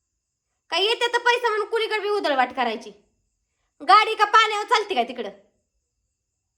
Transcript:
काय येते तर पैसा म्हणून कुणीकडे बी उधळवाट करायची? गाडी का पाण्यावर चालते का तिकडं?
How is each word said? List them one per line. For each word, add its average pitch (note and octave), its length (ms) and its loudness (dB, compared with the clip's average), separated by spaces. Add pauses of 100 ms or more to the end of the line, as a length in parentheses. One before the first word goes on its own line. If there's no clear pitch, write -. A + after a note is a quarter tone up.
(720)
काय F4 140 0
येते A#4 280 0
तर A#4+ 60 2
पैसा A#4+ 300 2
म्हणून G#4+ 180 -2
कुणीकडे A4 320 -4
बी G4 100 -6
उधळवाट C#4 440 0
करायची? A#3 380 -6 (960)
गाडी G#4+ 260 6
का G#4+ 100 2
पाण्यावर G#4+ 400 2
चालते G#4+ 300 -2
का A#3+ 80 0
तिकडं? A3+ 280 -8 (1300)